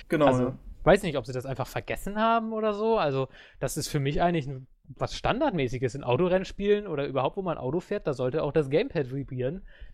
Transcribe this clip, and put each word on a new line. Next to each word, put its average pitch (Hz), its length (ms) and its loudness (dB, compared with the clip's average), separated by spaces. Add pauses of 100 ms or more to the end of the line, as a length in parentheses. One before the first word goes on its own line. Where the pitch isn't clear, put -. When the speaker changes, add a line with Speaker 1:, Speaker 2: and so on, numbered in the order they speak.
Speaker 1:
Genau, 151 200 4
Speaker 2:
Also, 127 160 4
Speaker 1:
ja. 131 140 -4 (260)
Speaker 2:
weiß 196 200 6
nicht, 147 140 0
ob 120 80 -4
sie 131 80 -8
das 127 120 -4
einfach 135 220 -4
vergessen 196 500 -6
haben 226 360 2
oder 220 200 0
so. 220 240 2
Also, 135 300 2 (320)
das - 160 -4
ist - 140 -4
für 151 100 0
mich 143 220 2
eigentlich 170 260 2
ein, 131 200 -10 (280)
was - 200 -4
Standardmäßiges 135 800 0
in 135 120 -8
Autorennspielen 185 840 2
oder 143 180 -2
überhaupt, 135 300 0
wo 196 60 -6
man 175 160 -2
Auto 139 240 -2
fährt, 208 260 -4
da 147 60 0
sollte 127 280 0
auch 147 120 -2
das 147 160 2
Gamepad 151 440 0
vibrieren. 135 540 -4 (260)